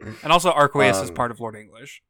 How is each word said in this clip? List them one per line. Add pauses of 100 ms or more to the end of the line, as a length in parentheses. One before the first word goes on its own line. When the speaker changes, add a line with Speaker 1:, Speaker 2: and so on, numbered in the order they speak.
(220)
Speaker 1:
And
also
Arqueus
is
Speaker 2:
Um,
Speaker 1:
part
of
Lord
English